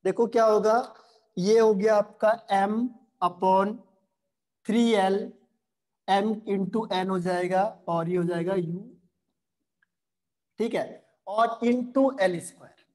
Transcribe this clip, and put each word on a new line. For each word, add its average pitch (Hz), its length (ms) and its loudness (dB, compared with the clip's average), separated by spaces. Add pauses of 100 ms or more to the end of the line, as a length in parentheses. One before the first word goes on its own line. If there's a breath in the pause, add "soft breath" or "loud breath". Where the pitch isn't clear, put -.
देखो 190 220 0
क्या 226 180 2
होगा, 214 320 4 (600 soft breath)
ये 202 220 2
हो 220 160 4
गया 208 220 2
आपका 214 360 0 (240)
m 202 180 0 (500)
upon 190 500 0 (920)
three 233 280 2
L, 196 260 2 (880)
m 202 260 0 (140)
into 202 460 -2
n 190 160 -2
हो 190 80 -2
जाएगा 180 440 -2 (260)
और 165 200 -2
ये 180 80 -2
हो 175 80 0
जाएगा 175 300 -4
u, 175 280 -6 (1800)
ठीक 226 140 -2
है, - 300 -6 (220)
और 226 380 0
into 247 460 2 (100)
एल 180 200 0
स्क्वायर। - 340 -20 (200)